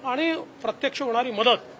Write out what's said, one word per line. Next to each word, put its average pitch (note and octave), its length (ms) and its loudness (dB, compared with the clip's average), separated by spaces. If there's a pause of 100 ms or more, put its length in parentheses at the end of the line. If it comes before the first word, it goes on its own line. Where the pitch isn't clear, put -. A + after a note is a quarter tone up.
आणि D4+ 320 0 (260)
प्रत्यक्ष C4 400 -4
होणारी B3 300 0
मदत A3 260 4 (220)